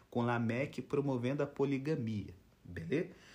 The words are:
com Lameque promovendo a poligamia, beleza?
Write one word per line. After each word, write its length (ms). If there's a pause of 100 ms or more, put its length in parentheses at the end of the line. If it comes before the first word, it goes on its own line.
com 140
Lameque 580
promovendo 640
a 40
poligamia, 840 (320)
beleza? 460 (240)